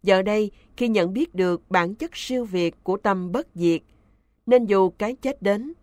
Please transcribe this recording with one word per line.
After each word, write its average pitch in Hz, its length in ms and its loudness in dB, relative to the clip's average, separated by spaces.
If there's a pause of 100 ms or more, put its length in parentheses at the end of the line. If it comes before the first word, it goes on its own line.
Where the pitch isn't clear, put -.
Giờ 190 200 4
đây, 214 280 0 (260)
khi 240 120 0
nhận 190 240 2
biết 277 220 -4
được 180 360 -2
bản 180 240 0
chất 320 200 -10
siêu 254 300 -4
việt 180 380 -2
của 190 140 -2
tâm 190 360 -2
bất 262 220 -4
diệt, 170 280 0 (640)
nên 240 180 4
dù 190 260 2
cái 214 240 -6
chết 262 280 -6
đến 214 300 -2 (100)